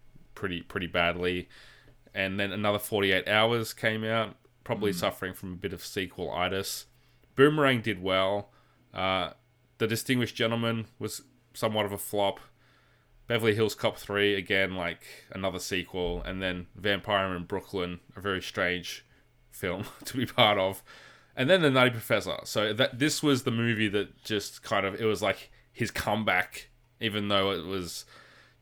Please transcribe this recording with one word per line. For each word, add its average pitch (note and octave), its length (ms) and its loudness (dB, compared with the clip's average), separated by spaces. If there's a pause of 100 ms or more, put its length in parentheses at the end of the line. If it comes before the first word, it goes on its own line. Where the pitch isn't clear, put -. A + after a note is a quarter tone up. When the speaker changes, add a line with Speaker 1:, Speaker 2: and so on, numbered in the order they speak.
(360)
Speaker 1:
pretty, F2+ 260 -6
pretty F#2 240 -6
badly. F2 600 0 (680)
And F#2+ 240 -2
then G2 140 -2
another G#2 260 0
forty-eight G2 480 2
Hours A2 460 2
came A2 320 -2
out, A2 320 -2 (260)
probably G#2 300 0
Speaker 2:
Mm. F2 40 -6
Speaker 1:
suffering F#2 380 -4
from F#2 200 -10
a - 20 -10
bit F#2 160 -8
of F2 120 -12
sequel-itis. F#2 1040 -4 (480)
Boomerang C#3 460 6
did G2+ 220 -4
well. F#2+ 500 2 (420)
Uh, F#2 360 0 (480)
The A#2 80 0
Distinguished A#2 500 -2
Gentleman A#2 500 0 (120)
was - 240 -8 (320)
somewhat G#2+ 320 0
of G2 60 -6
a G2+ 60 -4
flop. G2+ 400 0 (880)
Beverly A2+ 280 2
Hills G#2+ 200 2
Cop - 220 0
Three, G2+ 380 2
again, F#2+ 420 0
like, E2+ 260 -4 (280)
another F#2+ 280 -4
sequel. F2 640 -4
And F#2 200 -8
then F2+ 240 -4 (100)
Vampire G2 580 0
in F2 100 -6
Brooklyn, F2 560 -6 (140)
a G2 60 -16
very F#2+ 220 -2
strange F2+ 640 -4 (440)
film F#2 340 -4 (100)
<laughs> - 100 -20
to - 140 -8
be A#2+ 80 -2
part G#2 320 4
of. F#2+ 240 0 (520)
And C3 140 0
then F#3 140 6
The C#3+ 80 6
Nutty B2+ 200 6
Professor. G#2+ 540 -2
So G#2+ 300 0
that, A#2+ 240 0
this D3 240 0
was C#3+ 220 4
the C3 60 0
movie A2+ 380 2
that G2 340 -2
just - 400 -4
kind G2+ 220 0
of, G2 160 -2
it A2+ 60 0
was, G2+ 160 0
like, - 280 -2 (220)
his A2+ 180 -4
comeback, G#2 800 0 (320)
even G#2 280 -2
though G2 240 4
it E2+ 120 -4
was F2+ 400 -6 (580)